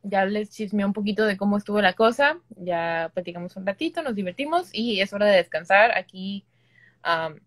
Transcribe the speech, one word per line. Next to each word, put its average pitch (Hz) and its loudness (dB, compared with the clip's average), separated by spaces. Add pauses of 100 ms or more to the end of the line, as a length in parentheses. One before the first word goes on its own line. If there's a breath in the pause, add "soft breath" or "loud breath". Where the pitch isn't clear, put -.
Ya 190 0
les 208 -4
chismeé 208 -2
un 196 0
poquito 214 0
de 202 0
cómo 202 0
estuvo 208 -2
la 185 4
cosa. 226 2 (200)
Ya 170 -2
platicamos 175 -8
un 190 -10
ratito, 320 -4
nos 254 -4
divertimos 277 -4
y 214 -2
es 196 0
hora 202 0
de 202 6
descansar. 190 4
Aquí, 190 -10 (560 soft breath)
am, 160 -2